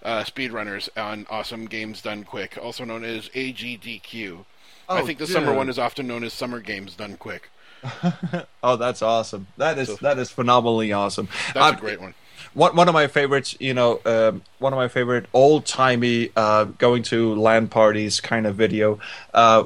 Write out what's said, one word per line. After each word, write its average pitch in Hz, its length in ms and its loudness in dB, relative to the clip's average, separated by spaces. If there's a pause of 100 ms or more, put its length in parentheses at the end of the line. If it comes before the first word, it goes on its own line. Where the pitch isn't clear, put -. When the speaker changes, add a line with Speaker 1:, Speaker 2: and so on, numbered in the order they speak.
Speaker 1:
uh, 110 220 -4
speedrunners 107 720 -8
on 107 320 -8
Awesome 110 380 -10
Games 110 340 -12
Done 104 240 -10
Quick, - 360 -12
also 120 220 -12
known 113 220 -10
as 113 280 -10
A 131 200 -8
G 120 240 -12
D 104 220 -16
Q. 98 460 -14 (440)
I 180 120 0
Speaker 2:
Oh, 131 40 -4
Speaker 1:
think 143 140 -6
the 151 80 -6
summer 165 200 -2
Speaker 2:
dude. 139 100 2
Speaker 1:
one 135 120 -2
is 120 100 -6
often 123 280 -4
known 117 180 -8
as 110 80 -10
Summer 123 260 -8
Games 101 360 -10
Done 104 220 -12
Quick. 95 320 -14 (320)
Speaker 2:
<laughs> 127 80 -12 (720)
Oh, 123 140 2
that's 120 260 -4
awesome! 110 540 -2
That 147 220 0
is, 127 100 -4
Speaker 1:
So 107 140 -8
Speaker 2:
that 135 180 0
is 123 100 -6
phenomenally 117 600 2
awesome. 101 380 -2 (240)
Speaker 1:
That's 139 140 4
Speaker 2:
Um, 151 80 4
Speaker 1:
a - 40 -14
great 104 220 -10
one. 95 120 -16 (400)
Speaker 2:
One, 160 220 4
one 175 140 6
of 170 40 4
my 151 140 4
favorites, 139 520 0
you 131 140 -4
know, 120 320 2
um, 110 360 2 (160)
one 131 160 -2
of 135 40 -2
my 123 120 0
favorite 123 440 -2
old-timey, 123 1000 4
uh, 107 300 4
going 120 380 0
to 113 320 0
lan 110 340 4
parties 107 500 2
kind 113 260 -2
of 101 100 -2
video, 107 440 2 (340)
uh, 113 320 8